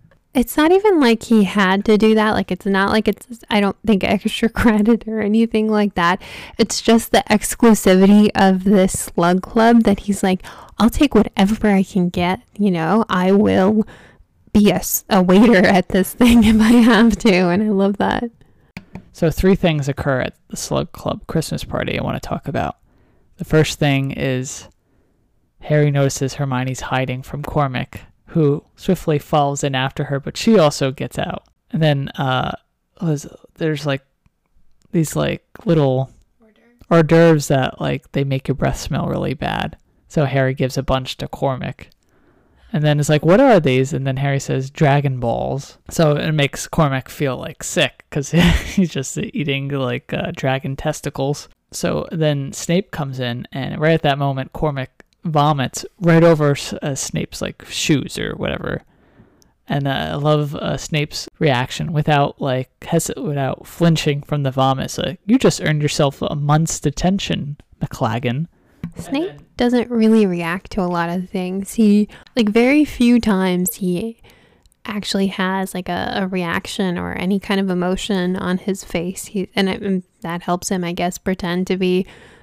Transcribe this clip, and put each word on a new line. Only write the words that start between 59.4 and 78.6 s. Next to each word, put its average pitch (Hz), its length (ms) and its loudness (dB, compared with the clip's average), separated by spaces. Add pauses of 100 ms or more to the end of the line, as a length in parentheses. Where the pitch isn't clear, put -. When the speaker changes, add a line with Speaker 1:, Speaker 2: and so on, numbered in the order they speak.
Speaker 2:
And, 139 220 -4
uh, 156 240 -4
I - 20 -6
love, 147 400 0
uh, - 220 -6
Snape's - 520 -6 (100)
reaction 143 540 -2
without, 147 480 0
like, 131 300 -4 (140)
hes-, - 320 -2
without 143 500 -6
flinching 156 560 0
from 147 200 -4
the 135 80 -2
vomit. 131 400 0
So, - 120 -8
like, - 240 -6
"You 233 120 4
just - 240 2
earned 151 200 -2
yourself 143 400 0
a - 140 -4
month's 147 420 0
detention, 147 800 -2 (240)
McLaggen." 160 680 -4 (500)
Speaker 1:
Snape 311 340 -6
Speaker 2:
And - 80 -20
then - 80 -20 (100)
Speaker 1:
doesn't 240 340 0
really 220 360 4
react 175 460 -4
to 190 100 -2
a 180 40 0
lot 170 220 -2
of 180 200 -6
things. 190 460 -8
He, 208 340 4 (280)
like, 214 140 2
very 254 340 4
few 240 340 2
times 185 580 0
he 196 440 -6 (640)
actually 196 440 -4
has, 190 440 -4
like, 180 160 -8
a, 175 260 -4
a 196 140 -2
reaction 185 680 -4
or 175 160 -8
any 190 260 -2
kind 196 180 -2
of 196 120 -2
emotion 180 640 -2
on 180 220 -4
his 196 260 -6